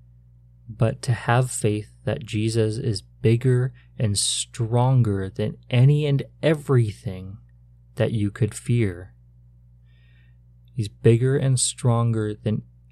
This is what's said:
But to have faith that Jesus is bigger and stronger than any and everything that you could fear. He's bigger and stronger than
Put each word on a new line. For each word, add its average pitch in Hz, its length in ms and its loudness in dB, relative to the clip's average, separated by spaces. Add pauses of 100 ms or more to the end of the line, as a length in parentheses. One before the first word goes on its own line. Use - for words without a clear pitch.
(680)
But 113 340 -2
to 123 100 -2
have 123 380 0
faith 104 420 -4 (120)
that - 200 -4
Jesus 110 540 -2
is 110 240 -4
bigger 123 720 0 (240)
and 101 180 0
stronger 117 1120 0
than 107 280 -4 (120)
any 147 380 4
and 139 160 0 (200)
everything 110 960 0 (580)
that 110 160 0
you 104 180 -2
could - 240 -2
fear. 95 580 -4 (1600)
He's 104 160 -4
bigger 120 480 2
and 135 220 0
stronger 117 760 0
than - 280 -4 (300)